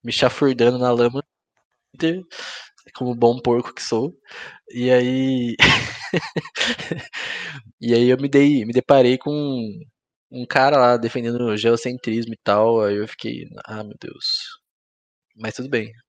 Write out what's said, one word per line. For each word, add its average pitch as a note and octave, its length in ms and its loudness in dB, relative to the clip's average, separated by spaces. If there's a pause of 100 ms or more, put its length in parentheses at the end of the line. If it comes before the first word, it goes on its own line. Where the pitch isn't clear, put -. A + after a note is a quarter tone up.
me A#2 80 -8
chafurdando B2+ 640 2
na B2 140 0
lama A#2+ 300 0 (1700)
como B2 200 -4
bom A#2 260 4
porco A#2+ 340 -2
que - 80 -14
sou. A#2 340 -2 (540)
E B2 200 -2
aí, B2+ 680 2
<laughs> - 1500 -4 (680)
e A#2 140 2
aí A#2+ 140 6
eu B2+ 100 6
me C#3 100 -4
dei, C#3+ 360 4
me A#2 80 -6
deparei B2+ 460 4
com D3 140 -6 (1000)
um B2 160 -12
cara C#3 320 4
lá B2 180 6
defendendo A#2 460 -4
o A2 140 -2
geocentrismo A#2 760 -2
e - 80 -16
tal. A2 400 2
Aí G2+ 140 0
eu G#2+ 120 -4
fiquei, - 400 -12 (180)
"Ah, G#2+ 180 -12
meu G#2+ 160 -16
Deus." - 580 -10 (760)
Mas A2 180 -10
tudo C3 140 -10
bem A2+ 240 -4 (160)